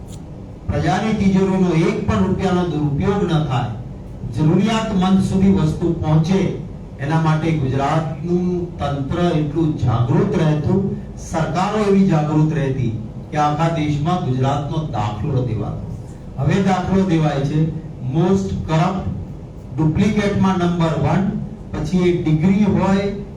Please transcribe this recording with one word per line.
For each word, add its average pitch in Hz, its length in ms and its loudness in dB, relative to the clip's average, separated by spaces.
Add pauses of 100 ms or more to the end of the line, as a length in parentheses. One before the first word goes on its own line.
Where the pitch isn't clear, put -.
(680)
પ્રજાની 196 460 0
તિજોરીનો 190 560 2
એક 190 380 2
પણ 196 200 2
રૂપિયાનો 180 360 0
દુરુપયોગ 165 680 0
ન 156 120 2
થાય, 127 220 -2 (720)
જરૂરિયાતમંદ 190 840 2
સુધી 190 300 2
વસ્તુ 160 420 0
પહોંચે, 160 640 0 (400)
એના 156 220 0
માટે 160 300 2
ગુજરાતનું 156 1300 -2
તંત્ર 147 600 0
એટલું 151 420 0
જાગૃત 160 580 2
રહેતું, 180 580 2 (220)
સરકારો 185 680 -2
એવી 196 240 4
જાગૃત 151 460 2
રહેતી 127 500 -2 (280)
કે 151 60 -4
આખા 151 320 2
દેશમાં 151 560 0
ગુજરાતનો 135 520 0
દાખલો 117 680 -2
દેવાતો. - 640 -6 (300)
હવે 175 260 2
દાખલો 185 400 2
દેવાય 151 420 2
છે 156 400 0 (280)
most 190 320 2
corrupt, 180 640 0 (680)
ડુપ્લિકેટમાં 190 800 2
નંબર 165 420 0
વન, 175 300 2 (420)
પછી - 260 -2
એ 175 260 4
ડિગ્રી 175 400 4
હોય, 196 480 2 (240)